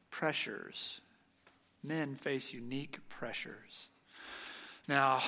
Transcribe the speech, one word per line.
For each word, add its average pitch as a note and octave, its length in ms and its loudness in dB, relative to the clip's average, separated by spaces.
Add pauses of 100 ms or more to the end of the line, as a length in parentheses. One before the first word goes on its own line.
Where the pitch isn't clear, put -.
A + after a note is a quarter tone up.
(120)
pressures. - 880 0 (800)
Men D3 320 0
face C3+ 400 0
unique C3 460 -4 (100)
pressures. - 800 -8 (1000)
Now, C#3 400 8